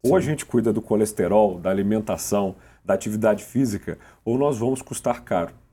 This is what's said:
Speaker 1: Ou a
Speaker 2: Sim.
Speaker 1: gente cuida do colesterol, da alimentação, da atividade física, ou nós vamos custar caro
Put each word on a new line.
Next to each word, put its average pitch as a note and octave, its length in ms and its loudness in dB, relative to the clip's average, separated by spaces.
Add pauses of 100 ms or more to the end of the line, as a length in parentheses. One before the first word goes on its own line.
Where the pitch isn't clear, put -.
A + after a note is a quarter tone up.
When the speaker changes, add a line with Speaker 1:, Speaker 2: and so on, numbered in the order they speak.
Speaker 1:
Ou B2+ 120 4
a F3+ 60 4
Speaker 2:
Sim. C#3 60 -2
Speaker 1:
gente D3+ 180 -4
cuida A2+ 260 2
do A2 120 -2
colesterol, G#2 720 2
da F2 140 -2
alimentação, G2+ 840 -2 (280)
da - 100 0
atividade G#2+ 500 0
física, G#2+ 540 -4 (260)
ou A#2 140 -2
nós C#3 220 0
vamos C3 240 -2
custar - 400 -6
caro F2 280 -4 (220)